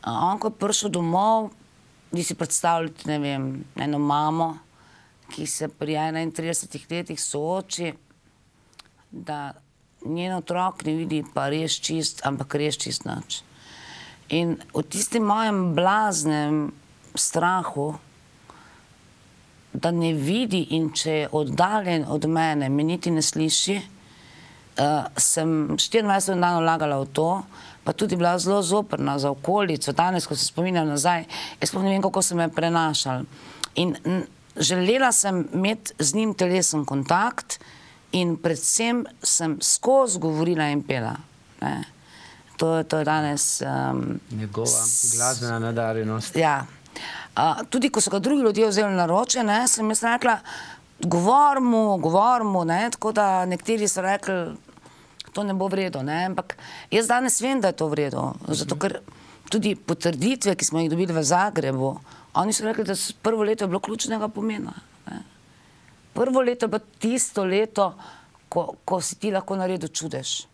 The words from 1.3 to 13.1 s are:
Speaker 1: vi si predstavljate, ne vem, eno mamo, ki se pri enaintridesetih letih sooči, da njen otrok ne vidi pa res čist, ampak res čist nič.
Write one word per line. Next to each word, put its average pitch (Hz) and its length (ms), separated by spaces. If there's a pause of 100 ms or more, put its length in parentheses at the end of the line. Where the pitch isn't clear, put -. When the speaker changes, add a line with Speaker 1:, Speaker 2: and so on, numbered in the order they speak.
Speaker 1:
vi 175 100
si 180 120
predstavljate, 165 720
ne 151 120
vem, 139 260 (300)
eno 143 240
mamo, 151 600 (680)
ki 151 200
se 156 220
pri 151 260
enaintridesetih 160 920
letih 170 280
sooči, 170 760 (1120)
da 147 460 (500)
njen 175 320
otrok 180 500
ne 156 100
vidi 160 300
pa 139 240
res 156 240
čist, - 500
ampak 139 320
res 147 220
čist - 280
nič. - 380 (840)